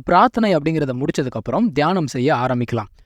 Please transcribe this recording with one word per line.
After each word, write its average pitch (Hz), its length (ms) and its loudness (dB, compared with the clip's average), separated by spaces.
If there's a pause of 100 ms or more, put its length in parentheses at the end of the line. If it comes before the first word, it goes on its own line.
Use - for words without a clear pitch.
பிரார்த்தனை 202 520 2
அப்படிங்கிறத 143 480 -2
முடிச்சதுக்கு 151 260 -2
அப்புறம் 151 420 -2
தியானம் 151 360 0
செய்ய 131 280 0
ஆரம்பிக்கலாம். 120 520 -2 (180)